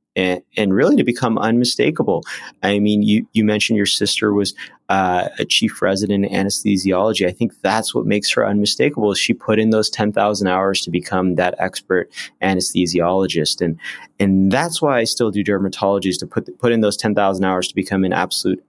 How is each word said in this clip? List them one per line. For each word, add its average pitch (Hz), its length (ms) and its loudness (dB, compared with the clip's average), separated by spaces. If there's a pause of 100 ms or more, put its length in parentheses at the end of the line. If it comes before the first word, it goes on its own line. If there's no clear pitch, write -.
(140)
and, 92 280 0 (140)
and 98 180 2
really 175 220 2
to 151 80 2
become 120 340 -2
unmistakable. 113 840 0 (380)
I 101 160 0
mean, 104 240 2
you, 104 300 2
you 110 120 2
mentioned 107 320 2
your 101 100 2
sister 104 480 0
was, 101 180 0 (380)
uh, 92 380 0 (100)
a - 60 0
chief - 360 -2
resident 98 460 0
in 98 60 -4
anesthesiology. 98 920 0
I 90 40 0
think 113 220 -4 (100)
that's 107 320 0
what 117 100 0
makes 104 280 0
her 113 140 2
unmistakable, 104 640 0
is 92 60 -2
she - 140 0
put - 260 0
in 110 120 4
those 110 180 2
ten 107 240 -2
thousand 104 360 2
hours 95 340 0
to 87 80 -8
become 92 460 0
that 90 220 0
expert 92 520 -2 (320)
anesthesiologist. 90 1200 0
And, 82 140 -2 (400)
and 95 340 4
that's 165 300 -2
why 139 160 2
I 117 60 2
still 110 260 0
do 101 140 -2
dermatology, 98 640 0
is 90 100 -2
to 92 80 -8
put, - 320 -8
put 120 140 2
in 113 80 2
those 104 180 0
ten 107 160 0
thousand 98 300 2
hours 92 240 0
to - 60 -10
become 95 300 -2
an 90 80 0
absolute 92 560 -2